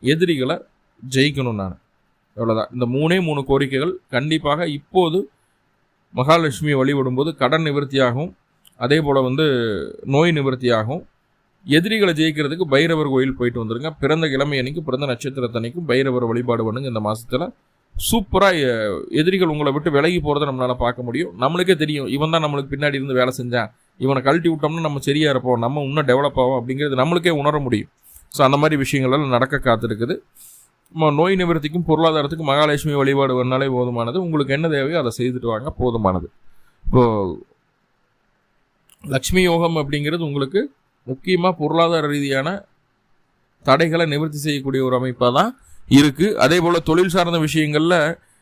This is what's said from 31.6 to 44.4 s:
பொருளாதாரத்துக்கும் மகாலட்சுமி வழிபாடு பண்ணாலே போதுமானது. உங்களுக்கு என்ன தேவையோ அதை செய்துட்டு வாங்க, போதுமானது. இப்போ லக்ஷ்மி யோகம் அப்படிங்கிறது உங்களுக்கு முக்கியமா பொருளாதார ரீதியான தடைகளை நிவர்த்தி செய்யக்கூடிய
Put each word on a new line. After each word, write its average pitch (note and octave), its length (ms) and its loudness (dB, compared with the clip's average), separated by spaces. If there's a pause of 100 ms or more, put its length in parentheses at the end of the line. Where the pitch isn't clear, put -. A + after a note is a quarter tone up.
பொருளாதாரத்துக்கும் D#3 640 2
மகாலட்சுமி D3 420 2
வழிபாடு C#3 500 2
பண்ணாலே C3 260 0
போதுமானது. B2 480 -2
உங்களுக்கு D#3 360 0
என்ன D#3+ 160 0
தேவையோ D3 300 0
அதை B2 180 -2
செய்துட்டு B2 280 -2
வாங்க, A#2 340 -4
போதுமானது. G#2+ 480 0 (580)
இப்போ G#2+ 520 2 (1700)
லக்ஷ்மி C#3 380 0
யோகம் E3+ 340 2
அப்படிங்கிறது D3 440 -2
உங்களுக்கு D3 520 -2 (360)
முக்கியமா F3 440 0
பொருளாதார E3 560 0
ரீதியான C#3+ 580 -4 (960)
தடைகளை E3 420 2
நிவர்த்தி D3+ 320 -4
செய்யக்கூடிய C3+ 460 -2